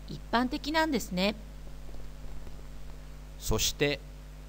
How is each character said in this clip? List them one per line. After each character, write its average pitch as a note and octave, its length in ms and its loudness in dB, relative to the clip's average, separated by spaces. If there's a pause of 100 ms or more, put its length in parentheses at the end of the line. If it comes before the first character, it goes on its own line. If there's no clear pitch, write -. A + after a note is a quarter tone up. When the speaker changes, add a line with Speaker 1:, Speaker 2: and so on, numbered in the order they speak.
Speaker 1:
一 - 140 -6 (100)
般 B3 180 6
的 C#4+ 220 -2
な D#4+ 160 6
ん D#4+ 40 4
で A#3 100 4
す - 120 -2
ね。 F#3+ 220 4 (2000)
Speaker 2:
そ G#2+ 200 2
し - 160 4
て C#3+ 240 4 (500)